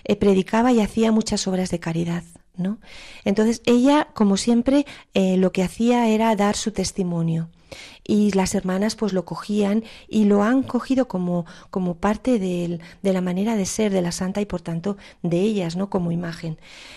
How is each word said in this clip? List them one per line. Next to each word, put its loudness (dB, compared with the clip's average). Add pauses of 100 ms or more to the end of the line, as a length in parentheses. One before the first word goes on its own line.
eh, -2
predicaba 4
y 4
hacía 2
muchas 0
obras -2
de -2
caridad, -4 (340)
¿no? -4 (440)
Entonces 0
ella, 4
como 2
siempre, 2 (280)
eh, 2
lo 2
que 0
hacía 2
era 2
dar 0
su -4
testimonio. -2 (540)
Y 2
las 0
hermanas, -2
pues, -2
lo -2
cogían -2 (240)
y 2
lo 4
han 2
cogido -2
como, -2 (240)
como -4
parte 0
del, -4 (240)
de 2
la -2
manera -2
de 0
ser -2
de 0
la -2
santa -4
y, -2
por -6
tanto, -6 (260)
de 0
ellas, -2
¿no? -4
Como -2
imagen. -8 (400)